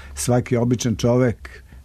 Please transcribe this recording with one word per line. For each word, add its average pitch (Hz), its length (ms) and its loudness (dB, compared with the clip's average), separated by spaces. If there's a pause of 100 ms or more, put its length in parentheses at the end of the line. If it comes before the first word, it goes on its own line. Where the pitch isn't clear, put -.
(140)
svaki 123 420 0
običan 120 400 0
čovek 120 680 0 (200)